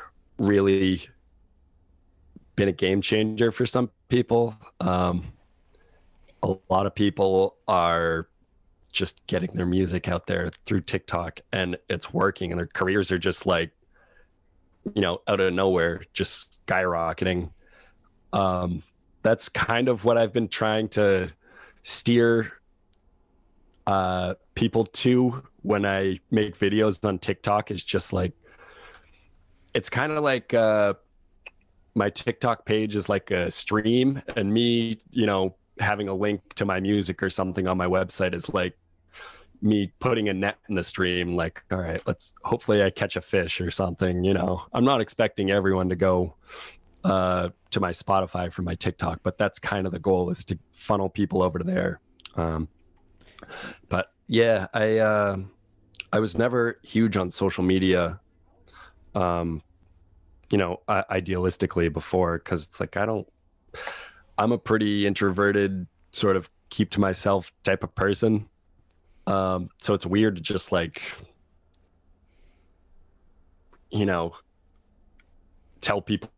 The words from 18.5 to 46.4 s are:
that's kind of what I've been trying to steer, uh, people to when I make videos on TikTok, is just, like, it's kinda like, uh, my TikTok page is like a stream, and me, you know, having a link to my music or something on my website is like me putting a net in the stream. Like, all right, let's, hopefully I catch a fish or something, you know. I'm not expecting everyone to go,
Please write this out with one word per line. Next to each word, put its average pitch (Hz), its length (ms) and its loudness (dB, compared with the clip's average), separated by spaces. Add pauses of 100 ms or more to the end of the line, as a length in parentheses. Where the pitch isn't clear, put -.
that's 113 260 2
kind 120 400 0
of 113 160 0
what 117 140 4
I've 110 140 2
been 117 160 0
trying 110 400 0
to 98 420 2 (500)
steer, 117 720 2 (1300)
uh, 92 480 0 (180)
people 113 320 0
to 123 580 2 (200)
when 104 220 0
I 98 340 0 (100)
make 107 300 0
videos 104 480 2
on 98 120 0
TikTok, 104 520 -2
is 92 140 -8
just, - 260 -4
like, 90 220 -2 (1400)
it's - 160 -4
kinda 151 300 -2
like, 135 340 0
uh, 107 400 4 (1000)
my 104 140 2
TikTok - 560 -2
page 107 320 0
is 98 100 -4
like 101 240 -2
a 90 180 0
stream, 123 720 0 (140)
and 101 180 -2
me, 117 440 0 (140)
you 113 140 2
know, 95 300 0 (240)
having 104 300 -2
a 98 40 -2
link 101 420 -2
to 104 100 -2
my 95 160 0
music 98 420 0
or 95 60 0
something 92 360 -2
on 92 120 0
my 90 100 0
website 90 460 0
is 85 200 -8
like 92 240 -2 (840)
me 104 380 2
putting 117 280 0
a 98 60 -2
net 98 240 -2 (100)
in 104 80 -4
the 87 80 -2
stream. 90 520 -2
Like, 82 360 -4
all 92 60 -2
right, 85 280 -6
let's, - 280 -8 (100)
hopefully 107 400 2
I 95 60 4
catch - 260 -4
a 90 60 -6
fish 90 400 -2
or 87 100 -4
something, 90 520 -2
you 98 100 4
know. 90 300 -2 (100)
I'm 120 100 2
not 131 160 2
expecting 107 500 -2
everyone 95 400 2
to 92 60 -2
go, 90 400 2 (720)